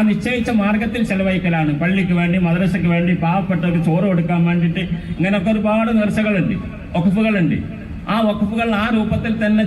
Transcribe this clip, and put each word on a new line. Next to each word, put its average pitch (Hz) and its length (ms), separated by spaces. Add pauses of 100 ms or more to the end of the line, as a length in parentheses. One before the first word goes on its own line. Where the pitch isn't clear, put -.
(100)
നിശ്ചയിച്ച 247 400
മാർഗത്തിൽ 214 600
ചെലവഴിക്കലാണ്. 180 720
പള്ളിക്ക് 180 400
വേണ്ടി, 175 180
മദ്രസയ്ക്ക് 175 560
വേണ്ടി, 175 200 (100)
പാവപ്പെട്ടവർക്ക് 170 640
ചോറ് 185 220
കൊടുക്കാൻ 170 380
വേണ്ടിയിട്ട്, 170 340 (360)
ഇങ്ങനെയൊക്കെ 196 360
ഒരുപാട് 214 440
നേർച്ചകളുണ്ട്, 202 580 (380)
വഖഫുകളുണ്ട്. 185 640 (560)
ആ - 20 (120)
വഖഫുകൾ 214 400 (140)
ആ - 20 (120)
രൂപത്തിൽ 220 360 (140)
തന്നെ 214 200